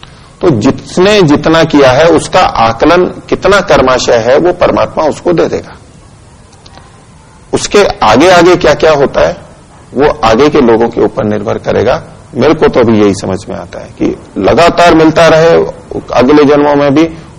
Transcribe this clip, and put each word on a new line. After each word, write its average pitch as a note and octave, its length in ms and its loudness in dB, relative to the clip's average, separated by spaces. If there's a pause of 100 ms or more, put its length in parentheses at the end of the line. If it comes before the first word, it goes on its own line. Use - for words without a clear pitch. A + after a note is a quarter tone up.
(400)
तो F#3 100 0
जिसने F3 720 0
जितना D#3+ 420 2
किया C#3+ 260 2
है, C#3+ 180 2
उसका E3 320 0
आकलन D3+ 640 0
कितना - 560 -2
कर्माशय C3 560 0
है, A#2+ 220 0
वो F3 140 0
परमात्मा D#3 520 -2
उसको D3+ 280 -4
दे D#3+ 140 0
देगा। - 300 -10 (1800)
उसके G3+ 300 0
आगे B2+ 460 2
आगे F3 260 4
क्या D#3 180 0
क्या D#3 180 2
होता C#3+ 280 0
है, F3 160 -2 (580)
वो C3+ 300 -2
आगे A2+ 240 2
के D3+ 120 0
लोगों A#2 280 2
के - 120 -6
ऊपर G#2+ 240 -2
निर्भर G#2 340 -6
करेगा। G#2+ 440 -2 (320)
मेरे C#3+ 200 0
को - 140 0
तो C#3 120 0
अभी A2 200 2
यही G2+ 140 2
समझ F#2+ 240 -6 (100)
में - 80 -12
आता F2+ 240 -16
है - 220 -20
कि - 140 -4 (220)
लगातार E3+ 560 2
मिलता D#3+ 340 2
रहे D#3+ 360 2 (480)
अगले C#3+ 320 2
जन्मों D3 300 2
में C#3+ 200 0
भी, D#3 100 2 (340)